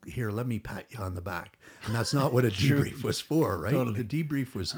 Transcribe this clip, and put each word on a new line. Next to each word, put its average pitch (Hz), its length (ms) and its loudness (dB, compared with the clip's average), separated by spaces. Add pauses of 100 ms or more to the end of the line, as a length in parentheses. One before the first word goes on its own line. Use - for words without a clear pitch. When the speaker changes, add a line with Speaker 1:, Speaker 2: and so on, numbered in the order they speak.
Speaker 1:
"Here, 117 260 -4
let 117 160 -2
me 113 120 -2
pat - 320 -8
you 117 80 -12
on 95 160 -4
the 95 60 -6
back." 87 360 -6 (280)
And 107 80 -2
that's 117 200 0
not 139 200 4
what 123 120 6
a 110 60 4
Speaker 2:
<laughs> - 0 -
True. 135 320 4
Speaker 1:
debrief - 200 -4
was 113 160 0
for, 131 400 2
right? 85 120 0
Speaker 2:
Totally. 120 320 0
Speaker 1:
The 143 200 -2
debrief 143 320 -2
was, 92 220 -4